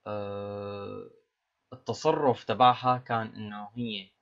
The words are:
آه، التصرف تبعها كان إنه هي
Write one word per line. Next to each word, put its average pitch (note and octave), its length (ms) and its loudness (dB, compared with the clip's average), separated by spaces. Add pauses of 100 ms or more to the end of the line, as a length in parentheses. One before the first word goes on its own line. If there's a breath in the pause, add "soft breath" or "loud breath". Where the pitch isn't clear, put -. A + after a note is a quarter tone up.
آه، G2+ 1040 -8 (640)
التصرف C#3+ 720 0
تبعها B2 540 6
كان A2+ 280 -2
إنه G#2 480 -12
هي G#2+ 360 -8 (120)